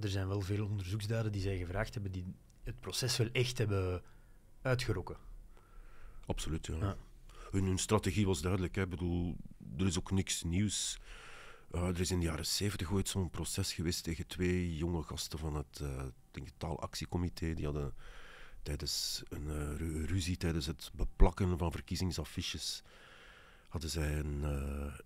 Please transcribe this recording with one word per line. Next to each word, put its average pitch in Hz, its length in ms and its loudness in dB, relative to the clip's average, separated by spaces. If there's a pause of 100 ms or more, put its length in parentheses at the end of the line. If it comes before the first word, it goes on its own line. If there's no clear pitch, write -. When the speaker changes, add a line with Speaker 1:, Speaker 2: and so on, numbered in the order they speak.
Speaker 1:
er 107 80 0
zijn 95 200 2
wel 101 120 2
veel 101 260 0
onderzoeksdaden 104 640 0
die 101 100 0
zij 95 160 2
gevraagd 90 360 -2
hebben, 98 180 -2
die 92 120 -4 (380)
het - 180 -8
proces - 360 0
wel 120 160 4
echt 127 260 4
hebben 95 440 2 (600)
uitgerokken. 120 540 2 (1080)
Speaker 2:
Absoluut, - 400 -2
ja. 78 100 -4
Speaker 1:
Ja. 95 200 0 (540)
Speaker 2:
Hun, 95 140 4
hun 92 140 4
strategie 101 480 4
was 92 140 4
duidelijk, 90 340 2
hè. 98 80 2
Ik 92 60 2
bedoel, 87 480 0 (420)
er 95 80 6
is 92 120 4
ook - 120 -2
niks 95 320 2
nieuws. 92 560 2 (720)
Eh, 87 180 0
er 87 120 0
is 90 100 2
in 92 80 2
de 87 80 4
jaren 78 200 0
zeventig 98 460 0
ooit 95 160 2
zo'n 92 220 0
proces - 420 -2
geweest - 320 0
tegen 85 220 -4
twee 90 500 2
jonge 85 260 0
gasten - 360 -6
van 78 160 0
het, - 260 -4
eh, 71 80 -2 (160)
ik 64 80 -6 (180)
denk 69 160 -8
het - 120 -16
taalactiecomité. 82 960 -2
Die 80 100 -2
hadden 73 300 -2 (680)
tijdens - 680 -2
een, 73 220 -4
eh, 76 260 -2
ru-, 80 300 -2
ruzie, 87 300 2
tijdens 82 300 2
het - 280 -6
beplakken 90 640 6
van 82 140 2
verkiezingsaffiches, - 1080 -2 (840)
hadden 82 220 -4
zij 76 280 2
een, 73 260 0
eh, 71 600 -2